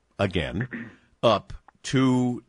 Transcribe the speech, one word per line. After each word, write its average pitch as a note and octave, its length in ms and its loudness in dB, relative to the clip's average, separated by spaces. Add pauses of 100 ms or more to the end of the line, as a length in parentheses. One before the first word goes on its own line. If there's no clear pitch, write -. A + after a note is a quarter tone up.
(180)
again, G2 720 -4 (160)
<clears throat> - 160 -20
up G#2+ 300 2 (320)
to B2+ 640 2